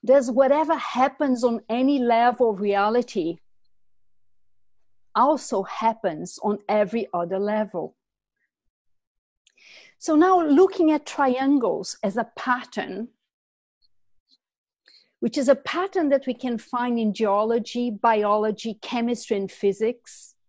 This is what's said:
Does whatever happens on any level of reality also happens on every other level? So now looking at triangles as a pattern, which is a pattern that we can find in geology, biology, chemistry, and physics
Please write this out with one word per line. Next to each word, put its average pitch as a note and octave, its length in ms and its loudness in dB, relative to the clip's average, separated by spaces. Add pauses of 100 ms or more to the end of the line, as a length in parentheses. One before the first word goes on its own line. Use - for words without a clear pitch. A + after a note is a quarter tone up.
Does B3+ 260 4
whatever C#4 460 2
happens B3+ 680 -2
on A#3 240 0
any C4 300 2
level A#3+ 540 4
of G3 100 -6
reality G3+ 760 0 (1800)
also A#3+ 480 0
happens F#3 800 -4
on G3+ 160 -2 (100)
every G#3 420 0
other F3 280 -4
level? G#3 560 -4 (2000)
So D#4 180 0
now F4+ 300 6
looking D#4 460 4
at D4+ 160 -2
triangles C4 960 0
as G3 140 -2
a A#3 200 -4
pattern, A#3+ 720 -6 (2250)
which A#3+ 180 -2
is B3+ 100 0
a C4+ 60 6
pattern F4+ 540 -2
that C4+ 180 0
we B3 80 -4
can A#3+ 240 -6
find A#3+ 400 -4
in G#3+ 140 0
geology, A3 760 -2
biology, G#3+ 920 0
chemistry, A#3 560 -4
and G3 140 -6
physics - 840 -4 (140)